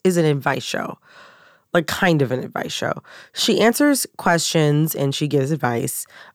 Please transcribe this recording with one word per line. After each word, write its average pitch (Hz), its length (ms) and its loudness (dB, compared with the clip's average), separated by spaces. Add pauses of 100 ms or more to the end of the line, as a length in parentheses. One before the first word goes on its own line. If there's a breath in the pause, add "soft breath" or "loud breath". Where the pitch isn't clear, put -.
is 185 140 2
an 165 80 2
advice 143 380 0
show, - 340 -8 (760 soft breath)
like, 170 140 2
kind 165 340 2
of 123 120 0
an 127 100 -6
advice - 300 -8
show. - 280 -6 (320 loud breath)
She - 280 0
answers 262 440 2 (120)
questions 156 760 2
and 139 220 -2
she 151 140 -2
gives 135 220 0
advice. 123 540 -4 (280 loud breath)